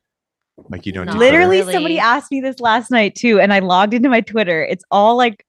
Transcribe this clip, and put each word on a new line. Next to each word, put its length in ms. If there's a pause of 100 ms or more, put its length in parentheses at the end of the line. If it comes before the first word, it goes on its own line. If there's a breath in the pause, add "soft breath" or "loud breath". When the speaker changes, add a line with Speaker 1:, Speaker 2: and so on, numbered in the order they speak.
(720)
Speaker 1:
Like, 160
you 60
don't 140
Speaker 2:
Not 60
Speaker 1:
do 60
Twitter? 180
Speaker 3:
Literally, 220
Speaker 2:
really. 160
Speaker 3:
somebody 240
asked 320
me 100
this 200
last 300
night 240
too, 260
and 120
I 60
logged 340
into 160
my 140
Twitter. 420
It's 260
all, 260
like, 320